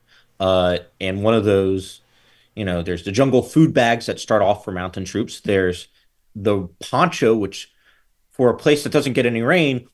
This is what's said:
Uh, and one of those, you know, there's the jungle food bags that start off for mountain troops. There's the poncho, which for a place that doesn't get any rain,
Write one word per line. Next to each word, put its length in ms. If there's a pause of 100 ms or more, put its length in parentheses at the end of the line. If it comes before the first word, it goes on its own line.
(400)
Uh, 380 (220)
and 220
one 100
of 120
those, 560 (560)
you 80
know, 180
there's 220
the 80
jungle 280
food 320
bags 340
that 120
start 240
off 220
for 80
mountain 320
troops. 340
There's 480 (480)
the 340 (120)
poncho, 560
which 340 (640)
for 180
a 60
place 260
that 80
doesn't 220
get 120
any 180
rain, 520